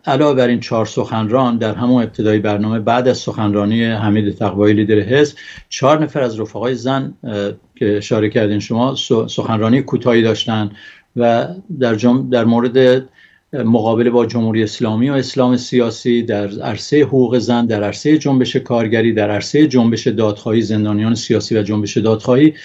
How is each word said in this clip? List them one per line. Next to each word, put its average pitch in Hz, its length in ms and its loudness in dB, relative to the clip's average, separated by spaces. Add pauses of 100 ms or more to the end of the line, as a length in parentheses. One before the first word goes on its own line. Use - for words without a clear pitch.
علاوه 147 280 2
بر 127 140 2
این 120 120 0
چهار 113 260 -2
سخنران 117 720 -2
در 110 180 -2
همون 123 280 2
ابتدای 107 360 0
برنامه 107 400 -2
بعد 120 280 0
از 123 100 2
سخنرانی 107 680 0
حمید 107 500 0
تقوایی 104 380 2
لیدر 107 260 2
حزب، 135 380 2 (320)
چهار 151 340 2
نفر 135 180 -4
از 110 180 -4
رفقای 113 360 -6
زن، 135 380 -4 (100)
اه، 104 280 -6 (240)
که 104 220 0
اشاره 107 320 -2
کردین 107 300 0
شما، 120 360 -2
س-، 117 320 -2
سخنرانی 113 540 0
کوتاهی 120 400 0
داشتن 110 500 -2 (440)
و 120 320 0 (320)
در 120 160 0
جم-، 123 360 0
در 117 140 2
مورد 123 580 4 (500)
مقابله 117 560 2
با 120 160 2
جمهوری 113 380 -2
اسلامی 110 460 -2
و 143 40 -2
اسلام 127 440 0
سیاسی، 120 640 -2
در 104 240 -2
عرصهٔ 120 560 -2
حقوق 127 340 2
زن، 120 280 0
در 107 180 0
عرصهٔ 147 340 0
جنبش 135 380 0
کارگری، 113 580 0
در 104 180 0
عرصهٔ 143 360 2
جنبش 117 400 0
دادخواهی، 110 540 0
زندانیان 107 540 0
سیاسی 113 420 -2
و 107 40 2
جنبش 104 360 -4
دادخواهی 123 560 2 (120)